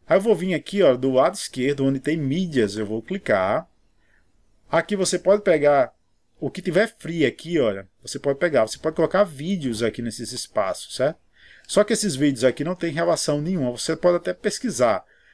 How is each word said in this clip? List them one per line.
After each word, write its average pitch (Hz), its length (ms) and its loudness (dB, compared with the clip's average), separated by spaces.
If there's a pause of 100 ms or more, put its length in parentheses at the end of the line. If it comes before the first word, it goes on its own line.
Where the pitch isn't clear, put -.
Aí 165 100 4
eu 196 40 4
vou 214 160 2
vir 185 180 -2
aqui, 196 260 -4
ó, 143 140 6
do 131 160 0
lado 139 240 2
esquerdo, 135 500 -4
onde 135 140 0
tem 151 180 -2
mídias, 135 600 0
eu 107 100 -4
vou 110 160 -6
clicar. 117 640 -2 (1040)
Aqui 165 240 0
você 190 240 -2
pode 208 240 2
pegar 143 500 4 (460)
o 139 100 -4
que - 140 -10
tiver 202 340 0
free 160 300 -2
aqui, 160 320 -2
olha, 98 300 0 (120)
você - 180 -12
pode 139 200 -2
pegar, 143 260 2
você - 140 -10
pode 160 160 -4
colocar 185 300 2
vídeos 143 580 -4
aqui 117 180 -2
nesses 117 300 -8
espaços, - 640 -4
certo? - 240 -2 (480)
Só - 160 2
que 208 100 2
esses 196 220 -2
vídeos 135 300 0
aqui 127 180 2
não 180 140 -4
tem 170 160 -4
relação 160 480 0
nenhuma, 151 320 -2
você 156 240 -4
pode 175 220 2
até 180 140 -6
pesquisar. 127 720 -2 (300)